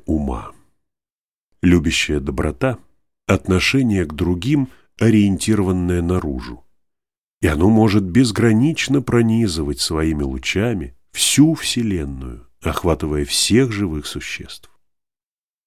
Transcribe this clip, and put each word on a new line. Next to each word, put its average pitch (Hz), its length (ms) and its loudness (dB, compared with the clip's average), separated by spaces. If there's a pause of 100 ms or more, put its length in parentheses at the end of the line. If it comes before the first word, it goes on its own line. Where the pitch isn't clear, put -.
ума. 71 480 -4 (1120)
Любящая 80 580 2
доброта — 73 580 -4 (480)
отношение 98 760 2
к 73 80 -8
другим, 95 560 -2 (320)
ориентированное 95 1000 2
наружу, 69 640 -4 (760)
и - 60 0
оно 80 240 2
может 107 340 4
безгранично 117 960 2
пронизывать 110 800 0
своими 80 420 -2
лучами 73 720 -4 (180)
всю 156 420 4
Вселенную, 69 920 -6 (140)
охватывая 76 640 -2
всех 113 480 0
живых 87 320 -4
существ. - 640 -14 (960)